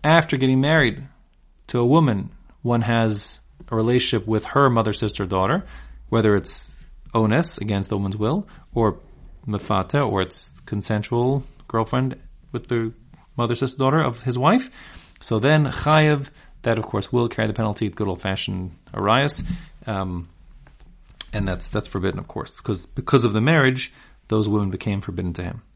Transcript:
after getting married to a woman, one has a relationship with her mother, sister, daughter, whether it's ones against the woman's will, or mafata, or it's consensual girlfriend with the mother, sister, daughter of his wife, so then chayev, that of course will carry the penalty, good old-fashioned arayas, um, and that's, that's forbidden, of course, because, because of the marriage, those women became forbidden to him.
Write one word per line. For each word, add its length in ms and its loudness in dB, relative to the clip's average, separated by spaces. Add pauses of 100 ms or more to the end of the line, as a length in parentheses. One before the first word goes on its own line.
after 340 6
getting 240 4
married 420 2 (640)
to 120 -2
a 60 2
woman, 460 4 (320)
one 200 2
has 560 0 (300)
a 80 -2
relationship 500 2
with 200 0
her 240 4
mother, 220 2
sister, 340 -2
daughter, 380 0 (440)
whether 260 4
it's 500 -4 (280)
ones 460 2
against 320 -4
the 60 -2
woman's 200 -2
will, 300 -2 (260)
or 260 0 (480)
mafata, 640 -2
or 140 0
it's 260 -6 (120)
consensual 840 -2 (240)
girlfriend 480 -2 (340)
with 180 -8
the 240 -2 (440)
mother, 180 0
sister, 220 -2
daughter 240 2
of 220 -2
his 160 -2
wife, 320 2 (500)
so 180 0
then 280 4
chayev, 640 2 (320)
that 160 2
of 60 -4
course 280 -4
will 160 2
carry 200 -2
the 60 -4
penalty, 360 -2
good 180 -4
old-fashioned 640 -4 (240)
arayas, 480 2 (440)
um, 420 -4 (1040)
and 140 -2
that's, 220 -4
that's 200 -4
forbidden, 320 -4
of 80 -12
course, 280 -10
because, 300 -6
because 380 0
of 80 2
the 80 2
marriage, 520 2 (360)
those 200 0
women 220 0
became 300 -4
forbidden 340 -6
to 80 -10
him. 200 -10 (120)